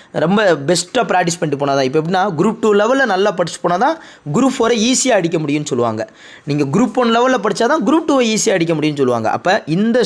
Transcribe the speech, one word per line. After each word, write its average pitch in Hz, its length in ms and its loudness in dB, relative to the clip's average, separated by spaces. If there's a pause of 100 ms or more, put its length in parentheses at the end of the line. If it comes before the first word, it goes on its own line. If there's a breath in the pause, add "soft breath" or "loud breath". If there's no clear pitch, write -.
(120)
ரொம்ப 190 400 2
பெஸ்ட்டா 165 460 -2
பிராக்டிஸ் 175 400 0
பண்ணிட்டு 147 200 -4
போனா 139 160 0
தான். 139 100 0
இப்போ 139 140 0
எப்படின்னா, 180 400 0
குரூப் 214 220 0
டூ 214 120 2
லெவல்ல 240 340 2
நல்லா 202 240 0
படிச்சு 175 300 -4
போனா 175 160 0
தான் 294 220 0 (360 loud breath)
குரூப் 254 240 2
ஃபோரை 226 160 2
ஈஸியா 247 340 0
அடிக்க 190 300 0
முடியும்னு 151 260 -2
சொல்லுவாங்க. 113 460 -2 (340 loud breath)
நீங்க 147 340 -2
குரூப் 247 160 0
ஒன் 233 220 2
லெவல்ல 254 220 2
படிச்சா 202 280 0
தான் 277 200 0
குரூப் 320 240 0
டூவை 240 260 2
ஈஸியா 220 140 0
அடிக்க 170 240 0
முடியும்னு 151 220 -2
சொல்லுவாங்க. 120 340 0
அப்ப 175 360 -2
இந்த 220 400 0